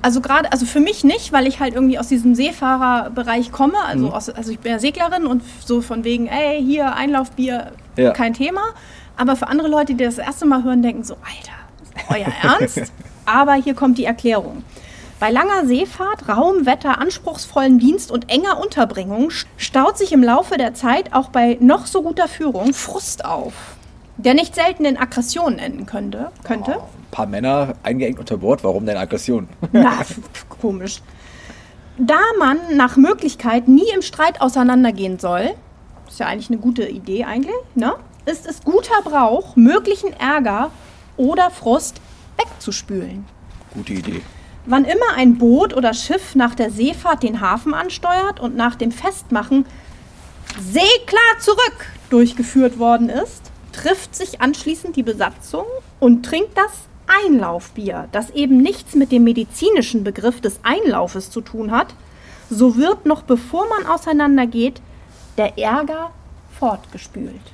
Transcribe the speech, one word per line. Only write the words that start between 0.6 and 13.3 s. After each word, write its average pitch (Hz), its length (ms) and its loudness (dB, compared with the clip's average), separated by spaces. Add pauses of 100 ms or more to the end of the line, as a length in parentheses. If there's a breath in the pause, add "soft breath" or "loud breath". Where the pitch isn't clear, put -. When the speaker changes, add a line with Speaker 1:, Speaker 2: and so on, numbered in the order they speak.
Speaker 1:
für 294 160 0
mich 392 240 2
nicht, 359 260 2
weil 269 160 4
ich 269 140 -4
halt 247 140 -2
irgendwie 262 220 2
aus 240 120 -8
diesem 240 260 4
Seefahrerbereich 247 1160 0
komme, 294 320 2
also 262 220 -2
Speaker 2:
Mhm. - 40 -4
Speaker 1:
aus, 214 180 -8
also 226 220 -10
ich 226 80 -10
bin 233 140 -4
ja 220 60 -4
Seglerin 339 460 -2
und 247 180 0 (200)
so 240 160 0
von 226 240 -6
wegen, 233 240 -2
ey, 294 340 -2
hier 269 320 0
Einlaufbier, 254 800 -4 (240)
Speaker 2:
Ja. 120 160 4
Speaker 1:
kein 233 220 -2
Thema. 349 280 -2 (560 loud breath)
Aber 262 180 2
für - 120 -6
andere 311 200 -2
Leute, 294 260 0
die 247 100 -2
das 240 140 -2
erste 285 300 -4
Mal 262 160 2
hören, 247 180 2
denken 233 220 -2
so, - 120 -12
„Alter, - 920 -18
euer 208 320 -4
Ernst?“ 254 500 0 (160)
Speaker 2:
<laughs> - 180 -16
Speaker 1:
Aber 277 280 4